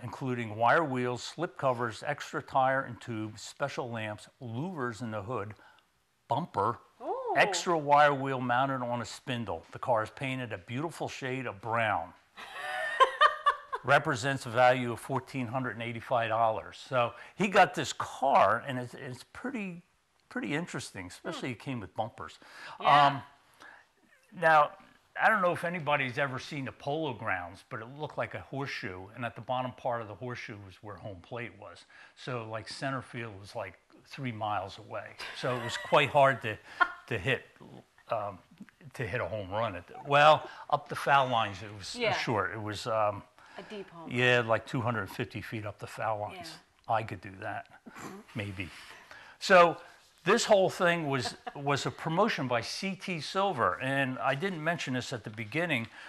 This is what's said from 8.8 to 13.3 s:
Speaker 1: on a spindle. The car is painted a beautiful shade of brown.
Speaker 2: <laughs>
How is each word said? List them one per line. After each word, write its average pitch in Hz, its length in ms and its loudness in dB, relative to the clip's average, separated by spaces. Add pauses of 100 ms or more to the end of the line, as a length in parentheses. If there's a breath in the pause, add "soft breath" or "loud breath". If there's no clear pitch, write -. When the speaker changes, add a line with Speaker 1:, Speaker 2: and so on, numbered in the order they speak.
Speaker 1:
on 120 180 -2
a 110 40 -4
spindle. 107 680 -6
The 127 60 -12
car 110 240 2
is 107 80 -4
painted 131 420 -6
a 98 60 -8
beautiful 139 500 -6
shade 131 380 -6
of 98 160 -8
brown. 107 500 0 (240)
Speaker 2:
<laughs> 605 1500 0